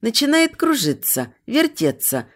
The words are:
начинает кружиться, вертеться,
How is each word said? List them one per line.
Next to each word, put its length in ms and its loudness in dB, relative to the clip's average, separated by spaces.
начинает 560 2
кружиться, 760 -2
вертеться, 880 -2